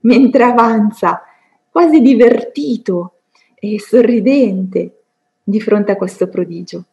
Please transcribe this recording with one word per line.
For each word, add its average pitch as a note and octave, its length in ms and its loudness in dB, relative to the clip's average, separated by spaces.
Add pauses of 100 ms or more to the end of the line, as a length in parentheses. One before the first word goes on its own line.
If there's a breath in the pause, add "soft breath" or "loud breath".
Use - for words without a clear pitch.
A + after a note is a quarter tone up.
mentre B3 440 2
avanza A3+ 760 -2 (480 soft breath)
quasi D#4+ 320 2
divertito A#3 1160 0 (340)
e G#3 260 -8
sorridente G3+ 1200 0 (380)
di G3+ 160 -4
fronte G#3 340 -2
a G3 40 -2
questo F#3 320 -6
prodigio. F3 640 -10